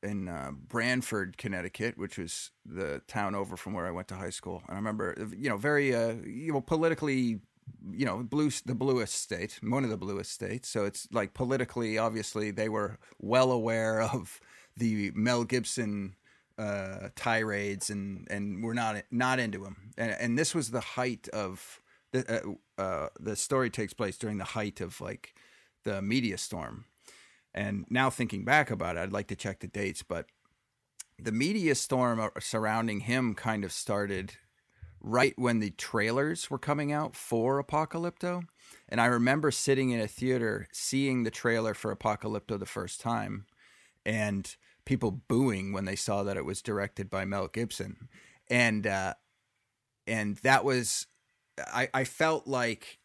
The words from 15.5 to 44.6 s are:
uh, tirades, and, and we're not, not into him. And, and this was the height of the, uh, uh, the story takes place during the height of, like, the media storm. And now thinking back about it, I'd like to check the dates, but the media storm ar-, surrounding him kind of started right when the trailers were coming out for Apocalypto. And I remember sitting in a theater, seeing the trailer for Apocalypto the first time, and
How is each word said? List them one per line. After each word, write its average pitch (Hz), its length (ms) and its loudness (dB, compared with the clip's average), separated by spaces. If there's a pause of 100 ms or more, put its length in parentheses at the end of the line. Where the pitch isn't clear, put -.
uh, 95 580 -4
tirades, 104 760 0
and, 98 400 -6
and 101 320 -4
we're 113 100 -2
not, 110 380 0
not 127 260 4
into 107 260 -2
him. 95 360 -14
And, 117 200 0
and 120 200 2
this 160 160 2
was 123 160 0
the 117 100 -2
height 127 480 -2
of 95 500 -6 (320)
the, 117 460 -2 (200)
uh, 98 40 -2
uh, 87 280 0 (100)
the 104 160 -2
story 131 340 2
takes 104 240 -4
place 98 240 -4
during 107 220 -2
the 87 40 -4
height 104 380 -4
of, 90 180 -8
like, - 360 -10 (480)
the 98 180 -2
media 107 380 0
storm. 82 460 -8 (680)
And 101 320 -2
now 127 220 4
thinking 104 340 -2
back 139 280 4
about 85 260 -2
it, 85 40 -2
I'd 95 120 -4
like 101 140 -2
to 101 80 -6
check 95 240 -6
the 95 80 -10
dates, 98 340 -4
but 85 240 -6 (920)
the 110 120 -4
media 156 440 4
storm 123 440 2
ar-, 107 200 0
surrounding 110 640 0
him 117 340 0
kind 110 280 -2
of 90 80 -4
started 98 640 -2 (640)
right 123 380 4
when 120 220 4
the 107 100 2
trailers 123 800 0
were 139 80 -4
coming 147 340 0
out 147 240 -2
for 127 480 2
Apocalypto. 170 800 -2 (480)
And 120 100 0
I 117 60 8
remember 127 460 6
sitting 131 400 4
in 120 80 2
a 107 80 0
theater, 117 640 0
seeing 131 520 2
the 110 60 2
trailer 110 460 2
for 104 200 -2
Apocalypto 107 600 -2
the 98 80 -4
first - 360 -8
time, 104 440 -2 (580)
and 104 520 0 (300)